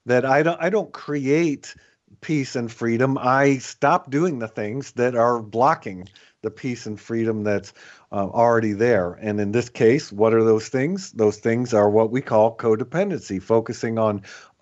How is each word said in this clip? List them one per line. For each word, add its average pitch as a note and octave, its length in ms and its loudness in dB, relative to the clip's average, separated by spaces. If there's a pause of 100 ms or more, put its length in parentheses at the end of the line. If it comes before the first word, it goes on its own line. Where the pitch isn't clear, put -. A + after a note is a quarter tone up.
that B2 180 2
I C3+ 180 4
don't, E3 200 0
I E3+ 80 0
don't G3+ 240 -2
create D3 800 -2 (480)
peace C#3+ 340 -4
and A#2 160 -6
freedom. A#2 460 0
I C3+ 400 2
stop C#3+ 500 0
doing D3 300 -2
the A2 100 -8
things A#2 440 -8
that B2 220 0
are A#2 280 2
blocking G#2+ 680 -2 (340)
the A2 80 -6
peace A#2+ 360 -10
and G#2+ 120 -10
freedom A2+ 460 -2
that's, G2+ 300 -2 (380)
uh, G2+ 160 -2
already A#2 440 2
there. G2+ 480 0
And G#2 180 -4
in G2+ 140 -2
this A#2+ 160 0
case, B2+ 420 2
what G#2+ 220 2
are A2+ 100 4
those A2 280 2
things? E3+ 420 -4
Those G#2+ 240 2
things A#2 380 -2
are G#2 160 4
what A2 200 2
we B2 120 -2
call A2+ 340 2
codependency, A#2 840 -2
focusing A2+ 560 -2
on G#2 240 0 (400)